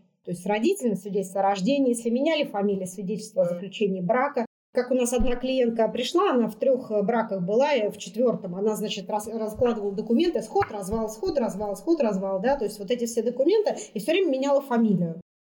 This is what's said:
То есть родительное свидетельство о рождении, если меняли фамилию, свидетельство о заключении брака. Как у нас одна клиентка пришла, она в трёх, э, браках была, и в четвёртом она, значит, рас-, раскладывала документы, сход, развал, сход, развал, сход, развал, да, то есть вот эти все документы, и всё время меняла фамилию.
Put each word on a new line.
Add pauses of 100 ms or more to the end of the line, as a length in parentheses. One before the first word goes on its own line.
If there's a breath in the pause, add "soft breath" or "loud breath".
(240)
То
есть
родительное
свидетельство
о
рождении,
если
меняли
фамилию,
свидетельство
о
заключении
брака. (280)
Как
у
нас
одна
клиентка
пришла,
она
в
трёх,
э,
браках
была,
и
в
четвёртом
она,
значит,
рас-,
раскладывала
документы,
сход,
развал,
сход,
развал,
сход,
развал,
да,
то
есть
вот
эти
все
документы, (180 loud breath)
и
всё
время
меняла
фамилию. (300)